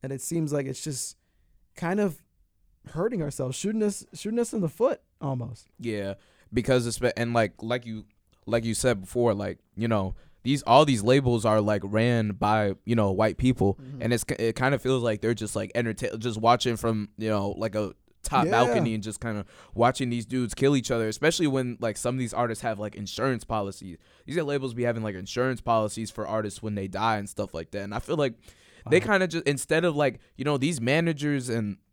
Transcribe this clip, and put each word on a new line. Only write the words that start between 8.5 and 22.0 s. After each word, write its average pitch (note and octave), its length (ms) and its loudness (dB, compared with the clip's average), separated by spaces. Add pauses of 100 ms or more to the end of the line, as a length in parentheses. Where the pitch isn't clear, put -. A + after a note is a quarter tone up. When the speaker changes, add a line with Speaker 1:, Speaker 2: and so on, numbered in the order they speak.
Speaker 2:
you A2+ 80 0
said A#2 280 2
before, A#2+ 340 2
like, G2 240 -6 (160)
you A2+ 120 -2
know, G2 280 0 (280)
these, C3+ 200 0
all C3 220 8
these B2 180 2
labels A#2+ 420 4
are, G#2+ 160 4
like, G#2 240 2
ran A2 460 2
by, G#2 420 2 (120)
you A#2 100 2
know, G#2 160 4
white G2+ 260 2
people, A#2 380 2
Speaker 1:
Mm-hmm. C3+ 260 -12
Speaker 2:
and A#2 120 0
it's, A2+ 120 -2 (140)
it A2+ 160 0
kind C3 180 2
of C3+ 80 0
feels B2+ 220 0
like G#2+ 180 0
they're A2+ 140 2
just, A2 200 -6
like, G2+ 200 -6
entertain, A2+ 440 -4
just A2 220 -4
watching A#2 340 4
from, A2 340 -2 (100)
you A2 100 -2
know, G2+ 220 0
like, G2+ 240 -4
a G#2 180 -4 (300)
top C3+ 220 2
Speaker 1:
Yeah. E3+ 60 0
Speaker 2:
balcony A#2 440 4
and G#2+ 80 -6
just G#2+ 180 -10
kinda G#2 240 -6 (300)
watching B2 340 2
these A#2+ 160 -4
dudes B2 300 -4
kill C#3 200 4
each B2+ 140 0
other, A#2 180 0
especially D#3 380 0
when, C3 340 -2
like, A2+ 180 -4
some B2+ 180 -2